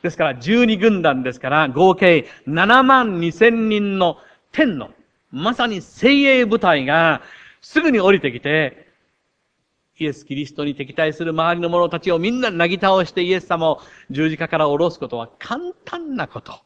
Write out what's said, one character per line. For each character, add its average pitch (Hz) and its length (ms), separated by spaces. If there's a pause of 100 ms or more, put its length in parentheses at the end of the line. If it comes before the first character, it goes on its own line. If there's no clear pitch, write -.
で 170 80
す - 60
か 160 80
ら、 143 120
十 196 280
二 220 140
軍 202 240
団 139 200
で 127 100
す - 80
か 131 100
ら、 151 180
合 170 260
計 175 320 (200)
七 196 360
万 247 380
二 170 120
千 226 360
人 208 300
の 175 200 (340)
天 247 260
の、 110 120 (400)
ま 175 220
さ 247 140
に 202 160
精 277 400
鋭 262 240
部 220 120
隊 151 280
が、 156 340 (400)
す - 200
ぐ 330 100
に 233 100
降 190 120
り 190 80
て 139 120
き 120 80
て、 147 480 (1080)
イ 156 80
エ 147 60
ス・ - 120
キ 135 120
リ 143 100
ス - 80
ト 147 100
に 143 120
敵 139 180
対 156 180
す 156 120
る 165 80
周 160 240
り 170 40
の 170 80
者 175 200
た 170 100
ち 180 140
を 170 60
み 180 120
ん 247 100
な 240 100
な 170 180
ぎ 185 100
倒 190 260
し - 80
て、 - 100
イ 180 100
エ 185 80
ス 175 60
様 165 220
を 151 140 (280)
十 151 200
字 156 80
架 165 100
か 165 100
ら 156 80
下 143 100
ろ 165 140
す - 80
こ 131 100
と 120 100
は 113 100 (100)
簡 349 340 (120)
単 320 320
な 165 120
こ - 120
と。 - 260